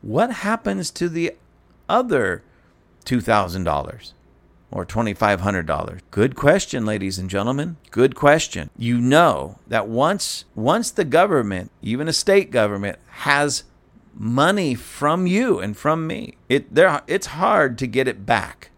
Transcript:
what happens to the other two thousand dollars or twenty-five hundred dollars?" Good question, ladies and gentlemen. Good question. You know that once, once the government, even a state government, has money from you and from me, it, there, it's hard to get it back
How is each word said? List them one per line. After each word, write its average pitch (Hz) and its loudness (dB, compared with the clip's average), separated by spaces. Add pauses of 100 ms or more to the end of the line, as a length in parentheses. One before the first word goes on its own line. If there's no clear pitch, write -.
what 160 0
happens 202 -4
to - -4
the 165 -4 (540)
other 170 0 (640)
two 123 0
thousand 95 0
dollars 78 -4 (580)
or 92 -8
twenty-five 104 0
hundred 95 -2
dollars?" 80 -6 (100)
Good 127 0
question, 143 0
ladies 98 -4
and 92 -8
gentlemen. 135 -4 (140)
Good 131 4
question. 143 2
You 120 0
know 120 2
that 107 -2
once, 143 -2 (100)
once 156 0
the 190 0
government, 127 0 (100)
even 127 -4
a 160 -2
state 196 2
government, 101 0
has 143 0 (500)
money 147 0
from 165 -2
you 190 2
and 101 -8
from 160 -2
me, - -10 (160)
it, 143 0
there, 160 4
it's 196 -4
hard 151 0
to 135 -6
get 127 0
it 98 -6
back - -2